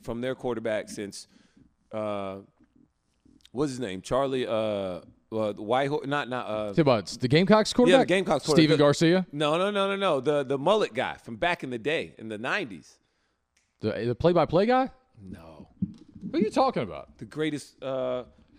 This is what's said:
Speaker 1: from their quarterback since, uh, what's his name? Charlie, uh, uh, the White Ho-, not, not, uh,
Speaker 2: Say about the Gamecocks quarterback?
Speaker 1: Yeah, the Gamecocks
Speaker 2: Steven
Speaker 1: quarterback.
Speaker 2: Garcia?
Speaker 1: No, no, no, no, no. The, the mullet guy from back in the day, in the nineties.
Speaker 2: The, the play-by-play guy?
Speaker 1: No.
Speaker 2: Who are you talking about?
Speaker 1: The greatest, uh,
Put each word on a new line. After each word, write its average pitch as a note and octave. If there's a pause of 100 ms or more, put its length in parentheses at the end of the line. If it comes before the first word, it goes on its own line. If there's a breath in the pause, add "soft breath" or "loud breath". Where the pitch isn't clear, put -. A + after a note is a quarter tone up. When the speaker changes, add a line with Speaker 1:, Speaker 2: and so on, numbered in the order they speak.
Speaker 1:
from A#2
their B2+
quarterback A2
since, - (640 soft breath)
uh, G2+ (1160)
what's C#3
his B2
name? F#2+
Charlie, C3
uh, G2+ (300)
uh, A2
the G2+
White B2+
Ho-, D3+
not, C#3
not, B2
uh, G#2+
Speaker 2:
Say E3+
about B2
the -
Gamecocks G3
quarterback? B3
Speaker 1:
Yeah, B3+
the -
Gamecocks E3+
Speaker 2:
Steven D#3
Speaker 1:
quarterback. -
Speaker 2:
Garcia? E3
Speaker 1:
No, D3+
no, G3
no, G3
no, G3
no. F#3
The, D3
the C3+
mullet F3
guy F#2+
from A#2
back A2+
in C#3
the B2
day, A#2+
in A2
the G#2+
nineties. C3 (840)
Speaker 2:
The, G#2+ (140)
the A#2+
play-by-play E3+
guy? B3+ (320)
Speaker 1:
No. E2 (640)
Speaker 2:
Who D4
are -
you G#4+
talking B3+
about? D#2
Speaker 1:
The B2
greatest, D3
uh, B2+ (340)